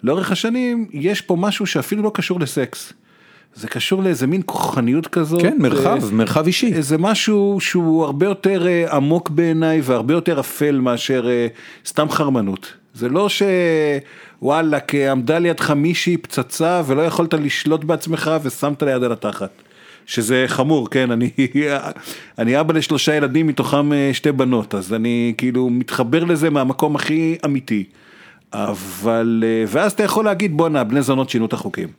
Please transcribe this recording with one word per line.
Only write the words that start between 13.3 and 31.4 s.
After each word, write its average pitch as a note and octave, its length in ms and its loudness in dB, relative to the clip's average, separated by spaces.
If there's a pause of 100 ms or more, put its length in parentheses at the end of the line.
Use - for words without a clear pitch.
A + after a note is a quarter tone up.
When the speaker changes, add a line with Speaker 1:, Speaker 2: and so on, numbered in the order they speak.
Speaker 1:
וואלק, D3 520 0
עמדה C#3 440 2
לידך E3+ 320 0
מישהי E3 460 2
פצצה, E3 680 -2
ולא C3+ 160 2
יכולת E3 320 0
לשלוט D3+ 500 0
בעצמך, D#3 460 -2 (120)
ושמת C#3+ 400 -4
ליד C3 200 0
על A#2+ 100 0
התחת. G2+ 380 -6 (560)
שזה B2+ 420 0
חמור, C3+ 420 0
כן, B2+ 200 0
אני, A#2+ 200 0 (540)
<laughs> - 540 -14
אני A#2+ 220 2
אבא D#3+ 140 0
לשלושה D3+ 400 0
ילדים, D3 320 2
מתוכם, D3 460 0
אה, C#3 200 2
שתי C#3+ 200 0
בנות, B2+ 420 0
אז F#2+ 200 -4
אני A#2 440 0
כאילו B2+ 320 0
מתחבר B2+ 540 0
לזה E3 260 2
מהמקום D3 460 0
הכי D#3+ 480 0
אמיתי. B2+ 400 -2 (680)
אבל, G#2+ 960 -2
אה, A2+ 220 2
ואז E3+ 240 0
אתה G#3 100 -2
יכול G#3 220 0
להגיד, F#3+ 320 0
"בואנה, D3+ 280 2
בני B2+ 180 0
זונות C3 280 0
שינו A2+ 160 0